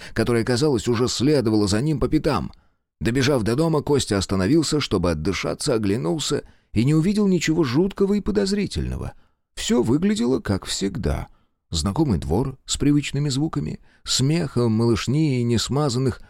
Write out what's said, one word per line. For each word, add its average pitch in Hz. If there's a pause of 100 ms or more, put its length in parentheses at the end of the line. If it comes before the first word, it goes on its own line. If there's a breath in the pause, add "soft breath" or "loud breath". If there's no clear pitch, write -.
(140 loud breath)
которая, 117
казалось, 123
уже 120
следовала 113
за 104
ним 147
по 123
пятам. 143 (500)
Добежав 127
до 113
дома, 156
Костя 123
остановился, 120
чтобы 90
отдышаться, 92
оглянулся 131 (300 soft breath)
и 110
не 143
увидел 196
ничего 170
жуткого 190
и 208
подозрительного. 190 (420)
Всё 240
выглядело, 214
как -
всегда. 180 (420)
Знакомый 135
двор 113
с -
привычными 143
звуками, 147 (240 soft breath)
смехом, 127
малышней 120
и 120
несмазанных 123